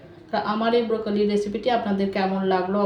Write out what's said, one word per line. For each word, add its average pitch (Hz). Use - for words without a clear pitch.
তা 220
আমার 226
এই 233
ব্রোকলির 208
রেসিপিটি 208
আপনাদের 196
কেমন 190
লাগলো 185